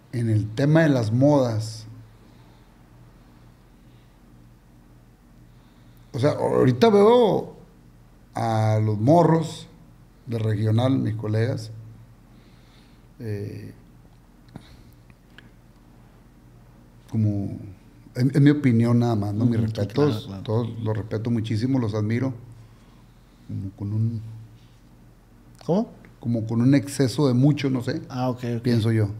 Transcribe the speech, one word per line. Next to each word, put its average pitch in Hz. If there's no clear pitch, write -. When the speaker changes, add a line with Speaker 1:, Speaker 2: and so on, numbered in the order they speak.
Speaker 1:
en 117
el 107
tema 151
de 160
las 117
modas, 127
o 127
sea, 139
ahorita 123
veo 202
a 110
los 107
morros 160
de 117
regional, 110
mis 113
colegas, 110
eh, 104
como, 101
en, 127
en 143
mi 143
opinión 120
nada 117
más, 101
¿no? 113
Mis 117
Speaker 2:
Ujú, 113
sí, -
Speaker 1:
respetos, 131
Speaker 2:
claro, 107
claro. 98
Speaker 1:
todos 113
los 110
respeto 110
muchísimo, 117
los 110
admiro, 117
como 98
con 101
un 110
Speaker 2:
¿Cómo? 196
Speaker 1:
como 117
con 117
un 131
exceso 139
de 123
mucho, 139
no 127
sé. -
Speaker 2:
Ah, 127
ok, 123
ok. 113
Speaker 1:
Pienso 113
yo. 107